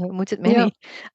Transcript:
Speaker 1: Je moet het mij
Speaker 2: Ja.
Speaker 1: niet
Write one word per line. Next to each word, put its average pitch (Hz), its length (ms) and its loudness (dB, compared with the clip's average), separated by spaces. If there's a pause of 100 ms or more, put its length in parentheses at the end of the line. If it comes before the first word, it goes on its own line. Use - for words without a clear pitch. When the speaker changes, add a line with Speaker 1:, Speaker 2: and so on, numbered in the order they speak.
Speaker 1:
Je 185 60 -8
moet 190 180 -6
het - 100 -6
mij 226 120 2
Speaker 2:
Ja. 240 120 4
Speaker 1:
niet 220 140 -2 (380)